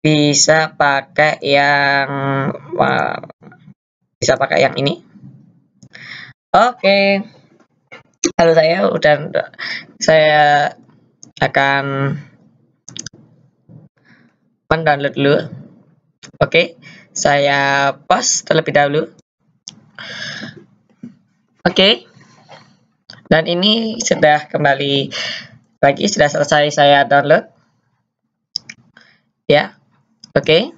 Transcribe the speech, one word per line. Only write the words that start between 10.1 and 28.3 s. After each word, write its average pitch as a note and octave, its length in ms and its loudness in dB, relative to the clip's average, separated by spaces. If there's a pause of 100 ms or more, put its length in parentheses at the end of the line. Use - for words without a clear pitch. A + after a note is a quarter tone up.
akan C#3 800 -2 (2500)
mendownload C#3+ 480 -2
dulu. C#3 320 2 (960)
Oke, E3 320 0 (400)
saya C#3 800 0
pause - 480 -2
terlebih D#3 320 -4
dahulu. C#3+ 320 2 (2500)
Oke. F#3+ 400 2 (1300)
Dan D#3+ 160 2
ini G#3+ 560 -2
sudah D3+ 480 0
kembali C#3 560 0 (720)
lagi, C#3+ 240 2
sudah D3 240 2
selesai D3 480 0
saya C#3+ 320 4
download. C#3+ 400 2 (2000)